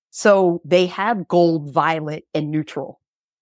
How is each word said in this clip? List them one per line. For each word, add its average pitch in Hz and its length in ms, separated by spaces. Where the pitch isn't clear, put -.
So 190 540
they 180 220
have 196 400
gold, 165 460
violet, 156 520
and 156 160
neutral, 151 500